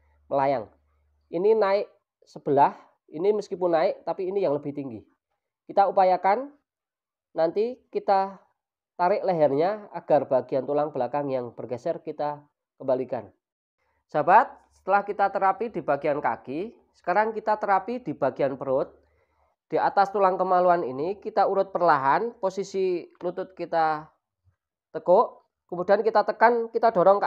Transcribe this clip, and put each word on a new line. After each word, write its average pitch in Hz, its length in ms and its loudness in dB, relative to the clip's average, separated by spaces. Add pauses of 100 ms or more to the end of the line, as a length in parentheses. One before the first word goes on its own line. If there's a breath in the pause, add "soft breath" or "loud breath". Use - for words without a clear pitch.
(260)
melayang. 135 400 -2 (640)
Ini 196 240 2
naik 202 320 0 (400)
sebelah, 147 480 2 (320)
ini 170 320 -2
meskipun 185 320 -4
naik, 165 320 0
tapi 175 240 -6
ini 196 160 -4
yang 147 160 0
lebih 143 160 -8
tinggi. 135 240 -10 (720)
Kita 196 160 2
upayakan 190 640 2 (880)
nanti 196 400 -2 (160)
kita 196 480 -2 (560)
tarik 180 240 2
lehernya 170 720 0
agar 151 320 0
bagian 131 400 -2
tulang 147 240 -2
belakang 143 400 -4
yang 123 240 -6
bergeser 120 480 -8
kita 147 400 -8 (340)
kembalikan. 127 540 -4 (800)
Sahabat, 180 400 4 (240)
setelah 202 320 0
kita 196 240 -2
terapi 196 400 -2
di 180 80 -6
bagian 147 400 -2
kaki, 143 560 -6 (160)
sekarang 214 400 -2
kita 214 240 -2
terapi 202 480 -2
di 151 80 -8
bagian 135 480 -2
perut. 135 320 -2 (800)
Di 156 80 -2
atas 190 320 0
tulang 190 240 2
kemaluan 180 480 2
ini 151 320 -6
kita 202 320 0
urut 190 240 -2
perlahan, 170 640 2
posisi 190 720 -4 (160)
lutut 185 320 -8
kita 160 480 -2 (880)
tekuk, - 560 2 (160)
kemudian 196 400 0
kita 208 240 2
tekan, 226 400 2
kita 233 240 0
dorong 196 320 4
ke - 20 0